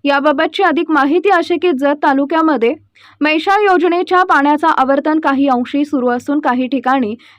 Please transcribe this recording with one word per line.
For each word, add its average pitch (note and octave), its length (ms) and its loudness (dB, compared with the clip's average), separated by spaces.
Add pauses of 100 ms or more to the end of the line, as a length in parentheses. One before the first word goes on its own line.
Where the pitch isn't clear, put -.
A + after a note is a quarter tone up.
याबाबतची D4 600 0
अधिक E4 280 0
माहिती D4+ 380 2
अशी F4 260 0
की, F4 240 0
जत C#4+ 240 -2
तालुक्यामध्ये C#4+ 720 0 (480)
मैशाळ D#4+ 400 0
योजनेच्या F4+ 640 2
पाण्याचा D4+ 440 2
आवर्तन C#4+ 520 0
काही C#4 280 0
अंशी B3+ 380 -2
सुरू C4 240 -2
असून B3 300 -2
काही B3+ 280 -2
ठिकाणी B3+ 480 -2 (240)